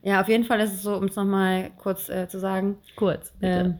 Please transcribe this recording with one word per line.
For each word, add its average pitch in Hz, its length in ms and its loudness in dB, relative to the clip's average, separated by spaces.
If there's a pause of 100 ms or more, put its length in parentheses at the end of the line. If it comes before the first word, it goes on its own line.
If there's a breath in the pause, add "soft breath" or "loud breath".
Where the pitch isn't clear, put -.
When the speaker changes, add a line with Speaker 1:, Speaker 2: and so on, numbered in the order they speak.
Speaker 1:
Ja, 196 160 2
auf 190 80 2
jeden 226 160 4
Fall 226 160 2
ist 208 140 2
es 190 100 -8
so, 208 140 -2
um's 190 180 0
noch 202 80 0
mal 190 540 2
kurz, - 320 -6
äh, 185 180 -4
zu 190 100 -12
sagen. 190 420 -2 (180)
Speaker 2:
Kurz, - 420 -2
bitte. 185 140 0
Speaker 1:
Ähm, 180 260 0